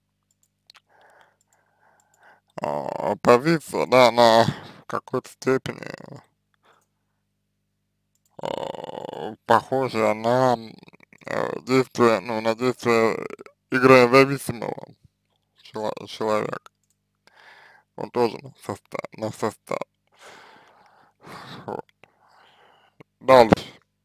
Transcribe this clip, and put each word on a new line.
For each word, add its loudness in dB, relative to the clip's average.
а, -6
позиция, 2
да, 6
она 6
в -20
какой-то -8
степени, -4
а, -10
похожа 0
на, 0
э, -6
действие, 2
ну, -8
на -2
действие -2
играя 6
зависимого 0
чело-, -8
человека. -4
Он -12
тоже -2
на -20
соста-, -12
на -8
состав. -8
Вот. -10
Дальше. 6